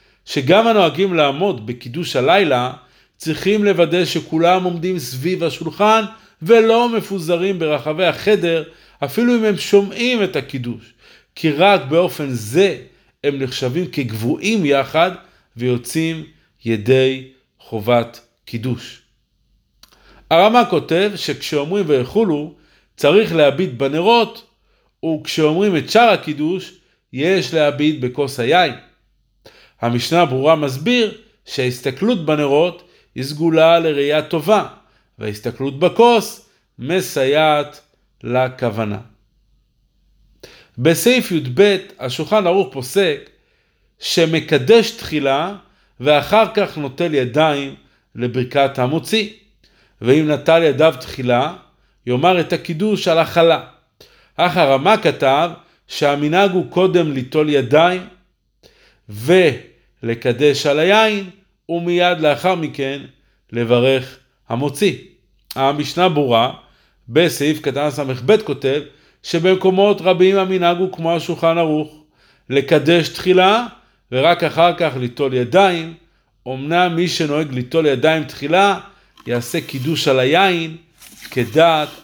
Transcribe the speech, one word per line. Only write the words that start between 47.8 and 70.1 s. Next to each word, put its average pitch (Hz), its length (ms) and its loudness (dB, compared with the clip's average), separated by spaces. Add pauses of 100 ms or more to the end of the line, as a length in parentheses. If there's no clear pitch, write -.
לברכת 127 640 -2
המוציא. 160 500 -2 (720)
ואם 151 300 2
נטל 165 320 2
ידיו 151 380 2
תחילה, 127 540 -2 (520)
יאמר 160 340 2
את 151 120 -4
הקידוש 185 560 -4
על 165 100 2
החלה. 165 420 2 (760)
אך 165 200 0
הרמ"א 139 460 4
כתב 147 480 0 (380)
שהמנהג 151 640 0
הוא 175 200 -2
קודם 175 420 2
ליטול 151 380 -2
ידיים, 151 520 2 (1080)
ולקדש 123 1600 0
על 143 120 2
היין, 202 520 2 (380)
ומיד 175 520 0
לאחר 156 340 0
מכן 139 460 -8 (520)
לברך 123 640 0 (300)
המוציא. 139 460 -2 (600)
המשנה 147 540 0
ברורה 131 440 2 (560)
בסעיף 151 520 0
קטן 143 300 -4
ס"ב 131 460 -2
כותב 143 460 -2 (400)
שבמקומות 190 800 0
רבים 185 360 2